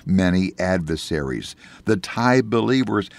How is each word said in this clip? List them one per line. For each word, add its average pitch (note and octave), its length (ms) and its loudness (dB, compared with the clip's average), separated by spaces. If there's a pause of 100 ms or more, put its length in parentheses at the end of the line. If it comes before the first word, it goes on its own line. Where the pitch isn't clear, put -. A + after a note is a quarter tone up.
many F#2 520 2
adversaries. D#2 1000 -2 (300)
The - 100 2
Thai B2 460 2
believers, A2+ 640 0 (100)